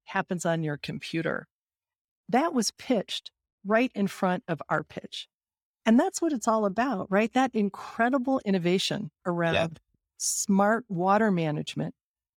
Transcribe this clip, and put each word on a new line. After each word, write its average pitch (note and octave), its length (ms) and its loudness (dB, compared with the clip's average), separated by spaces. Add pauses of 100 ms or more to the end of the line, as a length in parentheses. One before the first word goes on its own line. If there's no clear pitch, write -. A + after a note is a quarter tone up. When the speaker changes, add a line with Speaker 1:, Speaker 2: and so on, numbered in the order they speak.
Speaker 1:
happens F#3 400 -4
on E3 180 0
your D3 140 -4
computer. - 720 -6 (840)
That D#4 240 2
was A#3 180 0
pitched - 600 -4 (340)
right A3+ 280 2
in G3+ 140 0
front F3+ 400 0
of E3 220 -4
our D#3 140 0
pitch. - 440 -14 (580)
And A3+ 140 8
that's F#4 220 0
what E4 100 0
it's A#3+ 160 -4
all A3 180 2
about, G#3+ 460 -2
right? G#3+ 220 2
That B3+ 200 2
incredible B3 920 0
innovation F3 640 0 (140)
around E3+ 300 0
Speaker 2:
Yep. E3 240 0 (380)
Speaker 1:
smart G3+ 680 0
water G3 440 2
management D#3 600 -2 (440)